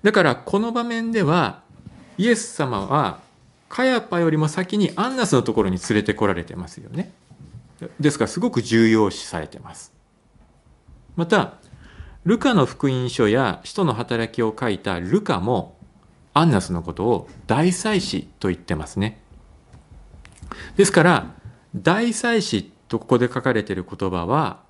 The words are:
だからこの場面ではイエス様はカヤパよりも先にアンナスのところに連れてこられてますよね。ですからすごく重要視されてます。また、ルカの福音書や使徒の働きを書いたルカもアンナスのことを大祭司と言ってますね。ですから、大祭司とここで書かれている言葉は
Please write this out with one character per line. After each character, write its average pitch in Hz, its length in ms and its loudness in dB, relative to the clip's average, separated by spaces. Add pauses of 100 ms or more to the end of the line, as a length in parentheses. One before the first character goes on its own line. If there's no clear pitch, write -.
だ 208 80 4
か 190 120 4
ら 131 120 4
こ - 240 -4
の 233 140 -2
場 240 100 -2
面 226 280 -4
で 214 120 0
は 147 400 0 (540)
イ 202 100 2
エ 233 80 4
ス - 180 -10
様 113 320 -4
は 120 360 0 (480)
カ 254 160 -2
ヤ 247 160 2
パ 175 180 -4
よ 165 100 4
り 156 80 2
も 151 120 0
先 185 280 -4
に 196 200 2
ア 220 120 0
ン 269 60 -6
ナ 240 100 0
ス - 80 2
の 123 80 6
と 113 120 -2
こ 107 100 2
ろ 95 60 0
に 92 80 -2
連 104 220 0
れ 101 40 0
て 107 100 -2
こ 104 140 0
ら 95 60 2
れ 85 100 -4
て - 120 -14
ま 90 120 -10
す - 100 -18
よ - 120 -20
ね。 - 240 -8 (840)
で 147 120 2
す - 80 -8
か 113 60 2
ら - 20 -8
す - 120 -6
ご 240 120 0
く 120 100 0
重 113 280 4
要 110 200 4
視 - 160 -10
さ 85 140 -8
れ 78 80 -8
て - 120 -18
ま - 140 -20
す。 - 200 -20 (1200)
ま 170 100 -2
た、 165 280 2 (680)
ル 220 140 4
カ 254 160 2
の 147 120 6
福 - 220 -4
音 127 220 0
書 117 180 2
や 113 360 2
使 - 120 -16
徒 190 100 0
の 131 80 0
働 113 380 -4
き 120 120 -2
を 110 140 -2
書 120 120 -2
い 95 100 -2
た 90 200 -4
ル 113 220 0
カ 135 180 -2
も 113 380 -2 (560)
ア 160 120 4
ン 160 60 6
ナ 104 100 4
ス 123 100 -8
の 85 100 -4
こ 82 120 -8
と 95 120 -4
を 117 220 0 (200)
大 160 240 2
祭 208 280 -2
司 - 300 -6 (100)
と - 80 -2
言 87 100 -2
っ - 20 -20
て - 160 -6
ま 78 120 -8
す - 120 -8
ね。 104 220 -4 (1600)
で 196 80 6
す - 60 -2
か 160 120 6
ら、 165 300 2 (420)
大 214 380 0
祭 233 280 0
司 - 300 -4 (160)
と 113 120 -4
こ - 80 -12
こ 127 100 4
で 123 100 2
書 123 140 -6
か 127 120 0
れ 107 100 0
て 98 100 -8
い - 20 -4
る 92 80 -6
言 95 260 -6
葉 87 160 -2
は 127 440 -2